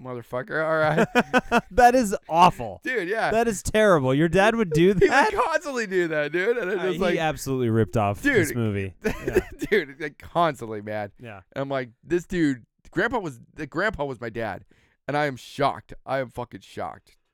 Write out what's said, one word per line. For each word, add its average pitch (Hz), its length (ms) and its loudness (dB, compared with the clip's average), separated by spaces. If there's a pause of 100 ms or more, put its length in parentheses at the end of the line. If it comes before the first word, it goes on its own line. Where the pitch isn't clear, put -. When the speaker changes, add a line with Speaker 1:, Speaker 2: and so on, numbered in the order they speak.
Speaker 1:
motherfucker. 127 640 -6
All 160 120 0
right." 220 880 0
Speaker 2:
<laughs> - 60 -20
That 240 240 6
is 220 200 0 (120)
awful. 156 560 4
Speaker 1:
Dude, 233 240 -4
yeah. 190 240 -2
Speaker 2:
That 226 160 2
is 208 160 -2
terrible. 175 500 4
Your 151 140 2
dad 196 280 4
would 214 160 -2
do 156 100 2
Speaker 1:
<laughs> 175 60 8
He 202 60 6
would 185 80 0
Speaker 2:
that? 311 320 4
Speaker 1:
constantly 311 540 -2
do 185 220 0
that, 151 220 -2
dude. 190 260 0
And 196 140 -4
it 196 80 -2
Speaker 2:
Uh, 175 80 -4
Speaker 1:
was 185 80 -2
Speaker 2:
he 160 60 -4
Speaker 1:
like, 175 160 0
Speaker 2:
absolutely 135 520 -2
ripped 110 260 2
off 104 260 0
this 214 280 2
Speaker 1:
Dude. 120 80 -6
Speaker 2:
movie. 101 420 -4
Speaker 1:
<laughs> - 40 -8 (220)
Speaker 2:
Yeah. - 140 0 (300)
Speaker 1:
Dude, 147 320 -2
like, 151 160 -10
constantly, 120 640 -4
man. 107 300 -8 (100)
Speaker 2:
Yeah. 107 200 -18 (120)
Speaker 1:
And 131 80 -6
I'm 139 80 -6
like, 131 200 -6 (140)
"This 165 220 -4
dude, 147 400 -2 (260)
grandpa 226 280 -2
was, 147 200 -10 (140)
the 156 140 -12
grandpa 180 380 -4
was 131 140 -8
my 117 100 -10
dad." 107 360 -8 (420)
And 135 80 -2
I 147 120 0
am 135 100 -6
shocked. - 560 -6 (120)
I 135 140 -4
am 123 120 -6
fucking 117 300 -12
shocked. - 540 -12 (180)